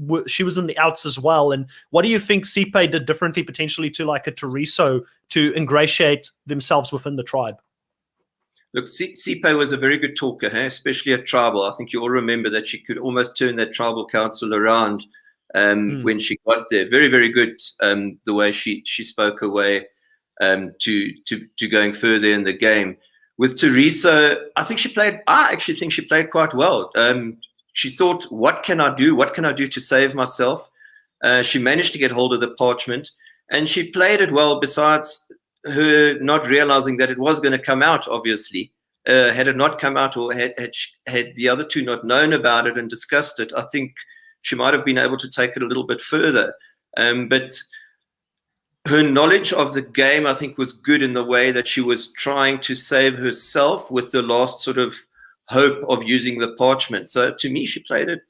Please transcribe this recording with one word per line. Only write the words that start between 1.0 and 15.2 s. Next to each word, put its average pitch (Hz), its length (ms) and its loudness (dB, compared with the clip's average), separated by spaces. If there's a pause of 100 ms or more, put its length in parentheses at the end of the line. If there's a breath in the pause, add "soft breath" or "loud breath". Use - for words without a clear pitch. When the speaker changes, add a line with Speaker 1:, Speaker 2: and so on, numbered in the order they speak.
Speaker 1:
as 139 140 -6
well. 147 340 4
And 135 140 -4 (240 loud breath)
what 165 120 4
do 214 60 2
you 226 100 2
think 202 260 0
Sipe 196 460 2
did 147 140 -2
differently 160 380 -2
potentially 156 480 -6
to, 156 160 -8
like, 143 200 -4
a 123 60 -8
Teriso 135 720 -2 (280 loud breath)
to 147 240 2
ingratiate 151 760 2 (160)
themselves 143 460 -2
within 143 240 -8
the 120 80 -6
tribe? 120 320 -6 (1160)
Speaker 2:
Look, 131 160 -8
Si-, - 240 -6
Sipe - 420 0
was 147 180 0
a 135 40 -2
very 135 220 2
good 143 180 -6
talker, 120 320 -4
hey? 113 180 -4
Especially 131 460 -4
at 127 140 -2
Tribal. 113 380 2
I 101 80 -4
think 117 200 -14
you 120 80 -4
all 120 80 -4
remember 117 400 -2
that 107 200 -4
she - 100 -8
could - 180 -10
almost 123 400 -4
turn 123 200 0
that 110 160 -2
Tribal 113 340 -4
Council 110 480 -2
around, 107 500 2 (500 soft breath)